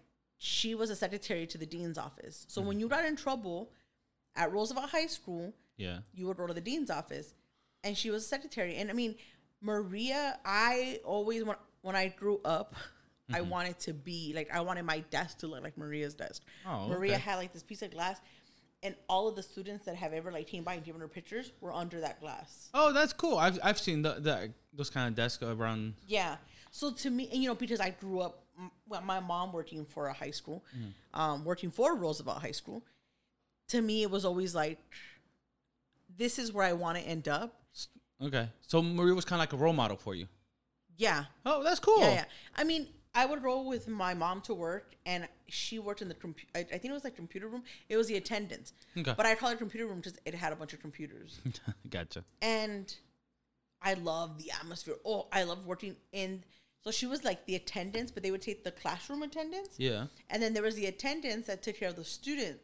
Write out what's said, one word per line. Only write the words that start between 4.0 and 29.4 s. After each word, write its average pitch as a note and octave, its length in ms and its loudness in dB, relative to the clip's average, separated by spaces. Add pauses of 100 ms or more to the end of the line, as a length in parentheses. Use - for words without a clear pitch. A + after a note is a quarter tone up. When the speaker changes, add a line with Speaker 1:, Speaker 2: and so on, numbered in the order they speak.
Speaker 1:
at E3 160 4
Roosevelt B3 400 0
High D#4+ 160 4
School, F3+ 460 -6 (240)
Speaker 2:
Yeah. F2+ 220 -4 (160)
Speaker 1:
you F#3 120 -6
would F#3 120 -2
go F3 80 -2
to E3+ 80 -2
the E3+ 60 -6
dean's B3+ 300 -2
office. D3+ 440 -6 (500)
And G3+ 120 -2
she A3+ 140 0
was G#3+ 140 0
a - 40 -4
secretary. B3 480 -2
And, G3+ 140 -2
I G3+ 40 -4
mean, A#3 200 0 (460)
Maria, G#3+ 840 -2
I B3 600 4
always, G#3+ 400 0
when, G#3+ 120 -2 (260)
when F#3+ 140 0
I F#3+ 120 4
grew G3+ 380 0
up, D#3+ 280 0 (580)
I E3+ 80 2
Speaker 2:
Mm-hmm. F3 80 -2
Speaker 1:
wanted F3 320 -2
to - 140 -4
be, D#3+ 420 -8
like, D3+ 140 -4
I E3+ 100 2
wanted F3 240 0
my D#3+ 140 2 (100)
desk D#3+ 300 -2
to E3+ 80 -8
look D3+ 160 -8
like D#3 160 -10
Maria's D3 360 -4
desk. - 280 -10 (240)
Speaker 2:
Oh, A2 220 -2
Speaker 1:
Maria F#3+ 260 2
Speaker 2:
okay. G3 80 2
Speaker 1:
had, G3+ 140 -2
like, F#3 180 -6
this E3 80 -14
piece - 180 -12
of G3 100 -8
glass. F3+ 300 -2 (600)
And F#3+ 120 -4 (140)
all F#3+ 200 4
of G#3 60 -2
the F#3+ 80 -8
students G3+ 440 -10
that F3 100 -6
have E3+ 160 -4
ever, E3 180 -4
like, D#3+ 160 -6
came F3 160 -8
by F3 120 -4
and D#3+ 100 -8
given D#3+ 160 -12
her D#3+ 80 -10
pictures A3+ 420 -10 (120)
were F3 100 -8
under E3+ 300 -4
that - 180 -4
glass. - 540 -12
Speaker 2:
Oh, D4 180 8
that's D4 220 6
cool. D4+ 240 4
I've, F3+ 260 8
I've G#3 140 6
seen D#3 240 2
the, D#3 180 4
the, A2+ 320 0 (220)
those C#3+ 160 -4
kind B2+ 180 2
of A2+ 60 0
desks A#2 280 2
around. A2+ 520 0 (120)
Speaker 1:
Yeah. F#3 300 2 (340)
So C#4+ 220 -2
to - 160 -2
me, B3 240 0
and, C4 100 2
you C4 60 4
know, A#3+ 60 2
because A#3 260 0
I F#3 180 2
grew F#3+ 220 -2
up, - 240 -4 (140)
m-, F3+ 120 -12 (160)
well, G#3 140 -6
my F#3+ 200 -2
mom F3+ 320 -2